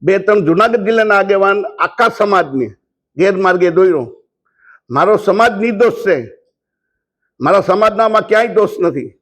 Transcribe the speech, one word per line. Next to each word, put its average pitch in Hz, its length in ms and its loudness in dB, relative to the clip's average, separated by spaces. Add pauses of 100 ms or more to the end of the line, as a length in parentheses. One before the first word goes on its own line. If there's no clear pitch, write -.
બે 190 180 0
ત્રણ 196 260 0
જુનાગઢ 208 400 2
જિલ્લાના 220 300 0
આગેવાન 196 500 0
આખા - 440 -2
સમાજને 156 680 -2 (420)
ગેરમાર્ગે 185 520 0
દોર્યો. 165 440 0 (760)
મારો 170 280 2
સમાજ 208 420 0
નિર્દોષ 202 340 0
છે, 135 380 -4 (1080)
મારા 170 220 2
સમાજનામાં 220 600 0
ક્યાંય 220 260 0
દોષ 208 220 0 (100)
નથી. 143 420 -4